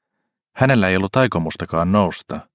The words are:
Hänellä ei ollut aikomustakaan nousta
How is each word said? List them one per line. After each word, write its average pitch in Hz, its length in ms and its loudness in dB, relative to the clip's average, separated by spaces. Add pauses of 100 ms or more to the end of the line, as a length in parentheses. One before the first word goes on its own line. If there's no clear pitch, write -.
(560)
Hänellä 127 320 2
ei 92 100 2
ollut 95 180 -4
aikomustakaan 85 760 -2
nousta 98 480 -2 (160)